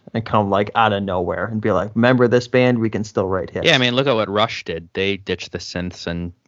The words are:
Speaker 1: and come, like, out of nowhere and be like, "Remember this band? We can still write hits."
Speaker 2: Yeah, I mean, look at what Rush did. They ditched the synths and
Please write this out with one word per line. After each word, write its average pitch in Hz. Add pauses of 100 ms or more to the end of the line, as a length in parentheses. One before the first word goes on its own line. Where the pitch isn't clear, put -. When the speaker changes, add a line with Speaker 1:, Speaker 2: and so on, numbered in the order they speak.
(140)
Speaker 1:
and 117
come, 104
like, 101
out 110
of 101
nowhere 90
and 110
be 107
like, 95
"Remember 123
this 123
band? 127
We 113
can 104
still 98
write 92
hits." -
Speaker 2:
Yeah, 160
I -
mean, 123
look 135
at 127
what 110
Rush 107
did. 85
They 98
ditched 95
the -
synths -
and 87 (140)